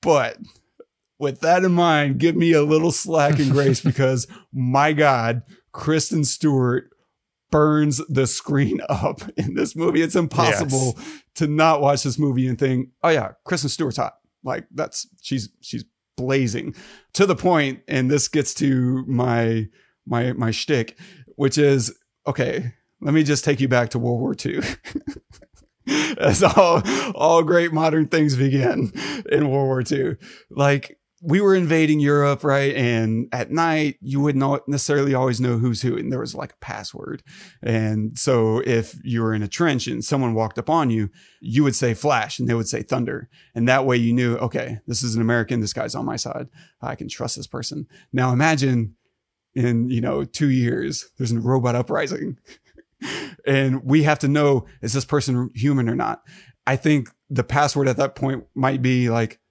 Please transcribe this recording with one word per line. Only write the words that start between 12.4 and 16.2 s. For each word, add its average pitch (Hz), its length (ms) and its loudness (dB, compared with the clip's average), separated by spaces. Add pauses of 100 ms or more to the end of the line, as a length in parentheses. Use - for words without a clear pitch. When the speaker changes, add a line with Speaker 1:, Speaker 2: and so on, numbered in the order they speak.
Speaker 1:
and 123 120 -2
think, 131 300 0 (140)
"Oh 170 60 2
yeah, 127 220 0 (140)
Kristen 143 240 -2
Stewart's 135 280 -4
hot." - 160 -4 (300)
Like, - 300 -6
that's, - 340 -8 (140)
she's, 113 280 -6 (120)
she's - 220 -12 (340)
blazing 127 580 -2 (380)